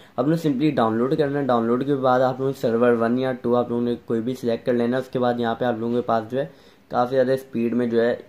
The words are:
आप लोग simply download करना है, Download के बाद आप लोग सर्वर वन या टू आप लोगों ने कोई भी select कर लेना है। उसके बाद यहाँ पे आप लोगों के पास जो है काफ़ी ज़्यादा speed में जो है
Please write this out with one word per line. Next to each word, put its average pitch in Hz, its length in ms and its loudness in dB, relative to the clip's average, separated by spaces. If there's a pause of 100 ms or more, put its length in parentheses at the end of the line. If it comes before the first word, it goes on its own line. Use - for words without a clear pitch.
(180)
आप 127 100 0
लोग 165 100 2
simply 151 380 0
download 120 400 2
करना 143 220 -2
है, 143 80 -2
Download 120 400 2
के 143 100 0
बाद 127 260 2
आप 127 180 0
लोग 135 140 -2
सर्वर 120 400 2
वन 117 240 0
या 131 160 -2
टू 120 200 -2
आप 120 160 0
लोगों 120 140 -2
ने 120 100 0 (140)
कोई 117 120 -2
भी 123 140 -4
select 117 320 -4
कर 127 80 2
लेना 120 220 0
है। 131 60 -2
उसके - 160 -6
बाद 120 220 0
यहाँ 113 140 0
पे 120 100 -4
आप 120 160 -2
लोगों 117 140 -4
के 123 80 0
पास 113 280 -2
जो 127 80 -4
है 139 120 -4 (400)
काफ़ी 123 200 0
ज़्यादा 131 280 2
speed 117 360 -2
में 120 160 0
जो 117 100 2
है 120 180 2 (100)